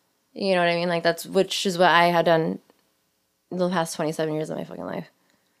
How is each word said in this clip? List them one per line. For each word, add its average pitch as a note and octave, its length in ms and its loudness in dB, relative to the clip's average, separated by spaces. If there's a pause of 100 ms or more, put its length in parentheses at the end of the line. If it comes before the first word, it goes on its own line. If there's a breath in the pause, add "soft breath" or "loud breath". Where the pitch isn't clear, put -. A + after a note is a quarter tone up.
(340)
You F#3+ 220 -2
know F3 60 2
what F3 80 2
I E3+ 60 0
mean? F3 140 -2
Like, E3+ 140 -2
that's, E3+ 220 -2
which F#3 400 0
is F3+ 120 -2
what F3 120 6
I E3+ 160 6
had E3+ 200 4
done E3+ 340 2 (880)
the F3+ 200 -2
past E3 260 -2
twenty-seven D#3+ 380 -4
years D#3 160 -6
of - 80 -8
my - 60 -8
fucking E2+ 220 -14
life. F#2+ 220 -10 (540)